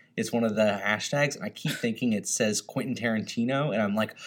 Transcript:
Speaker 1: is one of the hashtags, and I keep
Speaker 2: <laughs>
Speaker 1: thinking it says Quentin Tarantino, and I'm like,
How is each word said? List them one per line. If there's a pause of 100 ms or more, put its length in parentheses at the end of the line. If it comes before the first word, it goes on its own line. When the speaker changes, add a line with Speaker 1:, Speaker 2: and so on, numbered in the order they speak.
(180)
Speaker 1:
is
one
of
the
hashtags,
and
I
keep
Speaker 2:
<laughs>
Speaker 1:
thinking
it
says
Quentin
Tarantino,
and
I'm
like,